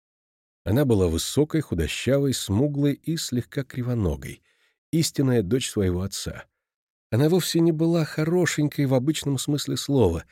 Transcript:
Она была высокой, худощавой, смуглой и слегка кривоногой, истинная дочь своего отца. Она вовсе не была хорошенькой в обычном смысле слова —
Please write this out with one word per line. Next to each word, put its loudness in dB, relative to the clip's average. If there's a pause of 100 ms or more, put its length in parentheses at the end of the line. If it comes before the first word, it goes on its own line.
(640)
Она 2
была 4
высокой, 0
худощавой, 0
смуглой 0
и -6
слегка -4
кривоногой, -4 (480)
истинная 2
дочь -2
своего 0
отца. -10 (640)
Она 2
вовсе 2
не 4
была 2
хорошенькой 0
в 0
обычном 0
смысле -4
слова — 2